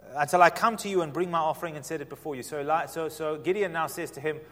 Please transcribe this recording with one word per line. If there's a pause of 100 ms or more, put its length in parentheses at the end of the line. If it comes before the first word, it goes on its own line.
(160)
until
I
come
to
you
and
bring
my
offering
and
set
it
before
you."
So,
Eli-,
so,
so
Gideon
now
says
to
him, (120)